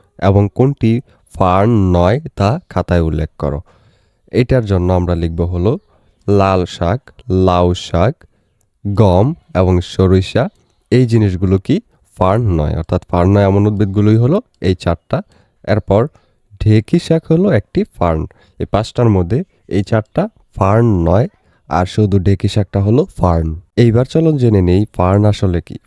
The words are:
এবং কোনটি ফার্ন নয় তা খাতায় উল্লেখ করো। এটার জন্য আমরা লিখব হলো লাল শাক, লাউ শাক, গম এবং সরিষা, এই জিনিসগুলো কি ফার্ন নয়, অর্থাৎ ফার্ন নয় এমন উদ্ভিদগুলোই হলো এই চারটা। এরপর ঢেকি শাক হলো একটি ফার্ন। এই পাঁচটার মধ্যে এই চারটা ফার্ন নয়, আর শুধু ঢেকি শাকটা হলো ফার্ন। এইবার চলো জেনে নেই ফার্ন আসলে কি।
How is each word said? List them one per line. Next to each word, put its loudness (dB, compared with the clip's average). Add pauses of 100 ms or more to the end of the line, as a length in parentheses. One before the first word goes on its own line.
(220)
এবং 2
কোনটি 0 (340)
ফার্ন 2 (220)
নয় 2 (160)
তা -2
খাতায় -2
উল্লেখ -2
করো। -4 (680)
এটার 0
জন্য 0
আমরা 0
লিখব -4
হলো -2 (500)
লাল 2
শাক, -6 (200)
লাউ 2
শাক, -2 (720)
গম 2 (200)
এবং 2
সরিষা, 0 (420)
এই 2
জিনিসগুলো 0
কি -4 (380)
ফার্ন 0
নয়, -2
অর্থাৎ -4
ফার্ন 2
নয় 4
এমন 2
উদ্ভিদগুলোই 0
হলো 0 (180)
এই -2
চারটা। -4 (460)
এরপর 0 (560)
ঢেকি 2
শাক -2
হলো 2
একটি -2 (120)
ফার্ন। -2 (320)
এই -6
পাঁচটার -2
মধ্যে 0 (240)
এই -2
চারটা -4 (280)
ফার্ন 2
নয়, 0 (400)
আর -2
শুধু 0
ঢেকি 0
শাকটা -4
হলো 0 (100)
ফার্ন। -2 (160)
এইবার 2
চলো 0
জেনে 2
নেই 2 (100)
ফার্ন 2
আসলে 0
কি। -12 (100)